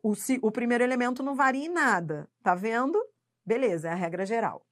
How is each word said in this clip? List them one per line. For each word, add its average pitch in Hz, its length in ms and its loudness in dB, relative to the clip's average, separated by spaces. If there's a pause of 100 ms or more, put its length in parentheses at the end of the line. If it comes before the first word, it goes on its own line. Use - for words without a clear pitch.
O 208 120 2
se-, 254 280 0
o 214 80 4
primeiro 240 340 2
elemento 254 380 0
não 277 120 -4
varia 269 300 2
em 330 60 -6
nada, 180 580 0 (140)
tá 180 120 4
vendo? 240 480 0 (440)
Beleza, 185 420 0
é 165 40 -2
a - 20 -2
regra 180 300 -4
geral. 202 480 -4